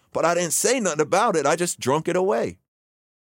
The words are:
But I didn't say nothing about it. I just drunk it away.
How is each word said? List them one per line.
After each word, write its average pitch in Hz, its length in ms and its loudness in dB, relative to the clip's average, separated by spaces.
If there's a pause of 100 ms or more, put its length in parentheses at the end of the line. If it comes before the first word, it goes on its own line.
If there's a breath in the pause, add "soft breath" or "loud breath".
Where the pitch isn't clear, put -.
(140)
But 147 100 -2
I 170 100 4
didn't 170 200 -2
say 247 260 0
nothing 160 220 0
about 185 340 2
it. 143 100 2
I 160 120 2
just 175 240 -4
drunk 151 260 0
it 170 80 0
away. 190 420 -2 (760)